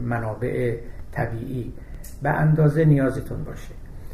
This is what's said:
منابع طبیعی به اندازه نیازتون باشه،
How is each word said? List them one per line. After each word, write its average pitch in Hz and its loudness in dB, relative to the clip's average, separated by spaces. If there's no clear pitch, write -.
منابع 117 -2
طبیعی 117 -4
به 139 2
اندازه 156 6
نیازتون 135 4
باشه، - -10